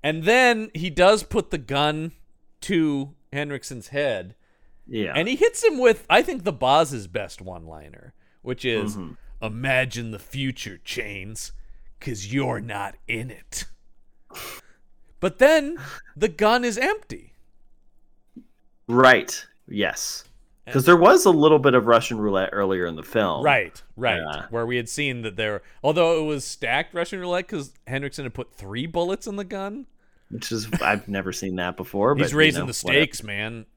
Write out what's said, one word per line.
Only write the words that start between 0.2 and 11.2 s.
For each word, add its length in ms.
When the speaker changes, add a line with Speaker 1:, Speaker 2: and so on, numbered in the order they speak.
Speaker 1:
then 500
he 160
does 320
put 260
the 80
gun 540
to 540
Henriksen's 560
head. 480
Speaker 2:
Yeah. 300
Speaker 1:
And 120
he 80
hits 280
him 160
with, 320
I 100
think, 220
the 100
Boz's 540
best 340
one-liner, 720
which 220
is, 320
Speaker 2:
Mm-hmm. 160
Speaker 1:
"Imagine 680
the 80
future, 640
Chains, 680